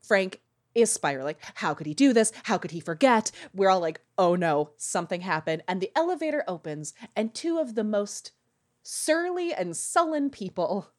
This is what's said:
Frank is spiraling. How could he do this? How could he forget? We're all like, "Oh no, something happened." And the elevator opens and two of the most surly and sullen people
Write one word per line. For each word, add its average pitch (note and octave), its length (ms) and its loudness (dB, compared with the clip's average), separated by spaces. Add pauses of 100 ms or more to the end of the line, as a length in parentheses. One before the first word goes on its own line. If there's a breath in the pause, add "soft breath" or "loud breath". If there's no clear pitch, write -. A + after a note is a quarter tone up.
Frank F#3+ 380 0 (340)
is A3 160 6
spiraling. C#3+ 460 -2 (180 loud breath)
How D#3 200 -2
could D3 120 -8
he D3+ 80 -6
do C#4 180 6
this? A3 200 4 (120 loud breath)
How G#3 140 0
could D#3+ 120 -6
he E3 100 -8
forget? A3 500 2 (240 loud breath)
We're F#3+ 160 4
all F#3 100 4
like, D#3+ 200 -2 (180)
"Oh F3 160 6
no, D3+ 420 2
something F3 440 -6
happened." D#3+ 480 -2
And F#3 120 -2
the F#3+ 140 -4
elevator D#4+ 540 0
opens D#3 440 -8 (220 loud breath)
and A3 200 -4
two E4 240 -4
of B3+ 180 -4
the A3+ 80 -2
most G#3 480 -4 (500)
surly E4+ 720 -2
and F3 240 -4
sullen D#4 540 0
people F#3 680 -4